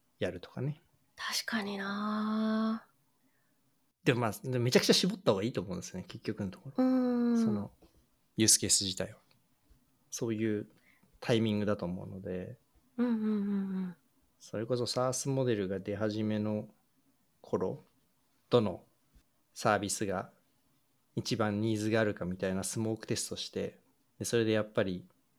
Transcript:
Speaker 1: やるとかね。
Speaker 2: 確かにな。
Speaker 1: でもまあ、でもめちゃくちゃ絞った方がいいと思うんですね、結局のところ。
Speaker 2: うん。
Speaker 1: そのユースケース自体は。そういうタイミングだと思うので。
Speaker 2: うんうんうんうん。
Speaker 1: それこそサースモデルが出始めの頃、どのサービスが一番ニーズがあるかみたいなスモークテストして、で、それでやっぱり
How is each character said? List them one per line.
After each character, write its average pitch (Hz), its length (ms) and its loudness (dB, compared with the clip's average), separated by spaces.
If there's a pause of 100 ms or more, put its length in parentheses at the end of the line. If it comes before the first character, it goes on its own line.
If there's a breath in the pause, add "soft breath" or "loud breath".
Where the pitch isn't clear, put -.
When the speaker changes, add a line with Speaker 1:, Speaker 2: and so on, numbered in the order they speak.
(200)
Speaker 1:
や 92 100 0
る 90 100 -8
と - 120 -16
か - 100 -8
ね。 147 220 -4 (320)
Speaker 2:
確 - 300 -6
か 226 180 -2
に 202 140 -4
な。 214 1080 0 (1200)
Speaker 1:
で 135 60 6
も 120 80 2
ま 117 60 2
あ、 104 40 0 (100)
で 127 160 -2
も 120 60 2
め 123 80 2
ち - 60 6
ゃ - 20 10
く - 60 4
ち 262 60 6
ゃ - 20 8
絞 190 220 2
っ - 20 -10
た - 140 4
方 101 60 4
が 95 60 0
い 117 60 0
い - 20 0
と - 80 -2
思 95 140 -4
う - 20 -
ん 90 60 -4
で - 40 -14
す - 100 -14
ね、 90 120 -8
結 - 160 -14
局 107 220 -4
の 92 60 -4
と - 80 -18
こ 135 180 -14
ろ。 254 60 4
Speaker 2:
う 247 500 2
ん。 233 100 4
Speaker 1:
そ 220 80 2
の 208 200 -4 (680)
ユ 110 80 6
ー - 20 6
ス - 100 6
ケ 107 100 -4
ー - 20 -2
ス - 160 2
自 95 100 -4
体 92 160 -6
は。 - 60 -20 (960)
そ - 160 -4
う 113 60 -2
い 107 260 0
う 110 60 -8 (540 soft breath)
タ - 140 0
イ 113 80 6
ミ 110 100 4
ン 104 80 2
グ 104 60 0
だ 104 100 2
と 95 100 -4
思 92 200 -6
う - 20 -12
の 98 140 -12
で。 95 360 -8 (400)
Speaker 2:
う 240 60 0
ん 247 40 2
う - 20 -2
ん 233 40 2
う 220 40 0
ん - 20 -4
う 214 120 0 (560)
ん。 180 80 -10 (440)
Speaker 1:
そ - 180 -10
れ 113 80 -2
こ 123 120 0
そ 120 80 0
サ 127 240 0
ー 123 40 0
ス - 140 -4
モ 135 160 2
デ 123 120 4
ル 101 120 0
が 95 140 -2
出 101 160 -4
始 107 260 0
め 107 160 0
の 107 300 -2 (720)
頃、 92 420 -2 (680)
ど 123 120 8
の 92 200 -2 (720)
サ 110 200 2
ー 101 60 4
ビ 98 100 -2
ス - 160 -2
が 95 240 -4 (840)
一 - 200 -2
番 104 240 0
ニ 110 160 2
ー 104 40 -2
ズ 107 100 0
が 110 100 4
あ 110 60 4
る 104 80 2
か - 100 -6
み 90 140 -4
た 95 100 -2
い 92 80 0
な 95 80 -2
ス - 160 -4
モ 110 160 0
ー - 40 -10
ク - 80 -12
テ 110 100 0
ス - 100 -4
ト - 80 -8
し - 140 -8
て、 - 280 -6 (420)
で、 107 40 -6
そ 120 140 0
れ 113 80 4
で 110 80 4
や 107 80 4
っ 107 100 -6
ぱ 113 120 2
り 92 200 -4 (360)